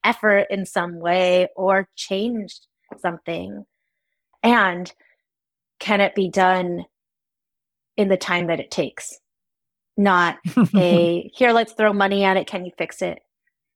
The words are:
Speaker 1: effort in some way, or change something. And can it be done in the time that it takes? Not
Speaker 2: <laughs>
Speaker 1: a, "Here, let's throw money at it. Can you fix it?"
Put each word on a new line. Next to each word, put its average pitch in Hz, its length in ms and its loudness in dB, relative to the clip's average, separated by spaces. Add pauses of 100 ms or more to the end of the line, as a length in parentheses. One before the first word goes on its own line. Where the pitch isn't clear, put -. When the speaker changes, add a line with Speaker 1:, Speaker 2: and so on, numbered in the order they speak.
Speaker 1:
effort 208 480 2
in 196 140 -4
some 175 340 -4
way, 180 560 2
or 190 400 0
change 208 600 -6 (440)
something. 180 680 -8 (800)
And 190 500 0 (840)
can 202 200 0
it 196 160 2
be 190 140 0
done 185 560 0 (1120)
in 202 100 2
the 190 100 2
time 175 300 -2
that 165 120 -2
it - 120 -12
takes? - 480 -8 (800)
Not 180 400 2 (200)
Speaker 2:
<laughs> 208 200 4
Speaker 1:
a, 175 560 2
"Here, 240 180 2
let's 226 220 0
throw 214 180 2
money 196 320 2
at 190 140 2
it. 180 100 -2
Can 180 180 -10
you 175 120 -12
fix - 240 -8
it?" 180 180 -6 (560)